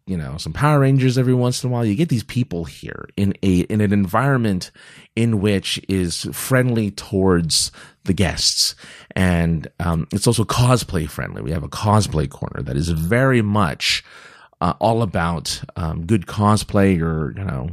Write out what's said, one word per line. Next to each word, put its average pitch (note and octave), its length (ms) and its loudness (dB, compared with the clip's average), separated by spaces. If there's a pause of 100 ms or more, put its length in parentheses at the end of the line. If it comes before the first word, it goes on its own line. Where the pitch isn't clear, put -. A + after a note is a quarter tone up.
you F#2+ 100 -4
know, D2 200 -6
some - 160 -8
Power D3 280 2
Rangers C3 380 4
every B2+ 160 2
once B2 280 0
in B2+ 60 -4
a B2 40 -4
while. A#2+ 120 -2
You G#2 120 0
get E3 120 0
these A#2+ 140 0
people E2+ 420 -4
here - 520 -14
in G2 260 0
a, F#2 180 4
in G#2 200 0
an G2+ 120 2
environment G#2+ 800 0 (460)
in A2+ 240 2
which G2 480 0
is F2+ 440 -2
friendly B2 600 0
towards F#2 800 0 (320)
the F#2+ 100 0
guests. - 600 -2 (420)
And, E2+ 520 2 (120)
um, E2+ 320 0
it's F#2+ 140 -2
also A#2 180 2
cosplay A#2 640 0
friendly. G1+ 340 -8
We C2 100 -4
have D#2+ 120 -4
a C#2 40 -8
cosplay F2 600 2
corner - 320 -10
that C2+ 140 -4
is E2 120 0
very A2+ 540 2
much, G2+ 640 -2 (560)
uh, F2 200 0
all A2+ 220 2
about, E2+ 580 -2 (160)
um, E2 300 -4
good G#2 200 0
cosplay G2+ 760 2
or, D#2 340 -2
you F#2+ 80 -8
know, C#2 280 -6